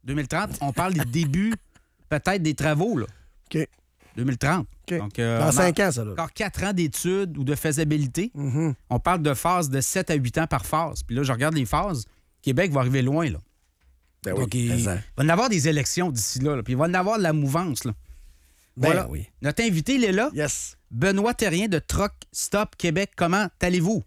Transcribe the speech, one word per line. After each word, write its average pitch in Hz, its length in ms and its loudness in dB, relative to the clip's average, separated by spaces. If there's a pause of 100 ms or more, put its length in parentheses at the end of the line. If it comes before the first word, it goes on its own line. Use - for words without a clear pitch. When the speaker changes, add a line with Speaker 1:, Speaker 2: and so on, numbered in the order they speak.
Speaker 1:
Deux 131 100 -6
mille 143 140 -2
trente, 196 240 -2 (100)
on 139 120 -2
parle 185 200 0
des 143 120 0
débuts 160 480 0 (560)
peut-être 185 320 0
des 156 140 0
travaux, 156 420 2
là. 107 80 -2 (480)
Speaker 2:
OK. 156 140 -2 (480)
Speaker 1:
Deux 117 80 -6
mille 127 140 0
trente. 143 300 0 (220)
Speaker 2:
OK. - 80 -2
Speaker 1:
Donc, 104 220 -6
euh, 117 200 2
Speaker 2:
Dans 147 60 4
Speaker 1:
on 160 40 6
a - 20 4
Speaker 2:
cinq 175 280 4
ans, 196 120 4
ça, 120 120 -4
là. 107 80 -6
Speaker 1:
encore 160 220 -6
quatre - 300 -6
ans 202 100 0
d'études 175 640 -2
ou 139 60 -4
de 139 120 0
faisabilité. 151 800 0
Speaker 2:
Mm-hmm. 143 380 -2 (160)
Speaker 1:
On 120 100 2
parle 170 220 2
de 147 120 2
phases 170 360 0
de 135 120 0
sept - 280 -2
à 165 60 2
huit 127 220 0
ans 160 100 2
par 131 180 -2
phase. 156 380 -2
Puis 117 120 -6
là, 135 80 0
je 131 80 0
regarde 139 240 0
les 135 100 2
phases. 151 400 -2 (360)
Québec 156 300 2
va 139 100 2
arriver 127 200 2
loin, 143 280 0
là. 90 80 -4 (880)
Speaker 2:
Ben 92 100 -4
Speaker 1:
Donc, 107 200 0
Speaker 2:
oui, 120 120 0
Speaker 1:
il 120 40 0
Speaker 2:
mais 120 100 2
ça. 101 160 0 (200)
Speaker 1:
va 135 80 0
y - 20 4
en 160 40 4
avoir 214 200 4
des 165 180 2
élections 160 440 0
d'ici 120 280 -4
là, 147 160 0
là. 117 80 -4
Puis 123 100 -2
il 123 40 0
va 156 100 2
y - 20 0
en 175 60 -2
avoir 190 240 0
de 196 40 0
la 160 100 2
mouvance, 151 500 0
là. 113 100 -4 (840)
Speaker 2:
Ben 127 120 2
Speaker 1:
Voilà. 175 220 2
Speaker 2:
oui. 76 180 -8 (140)
Speaker 1:
Notre 147 220 0
invité, 214 320 2
il 254 80 4
est 202 80 4
là. 220 220 2
Speaker 2:
Yes. 151 440 -6 (140)
Speaker 1:
Benoît 196 420 2
Thérien 196 340 0
de 180 120 0
Truck - 340 -2 (180)
Stop - 460 -2
Québec. 175 380 0
Comment 185 320 2 (120)
allez-vous ? 180 480 2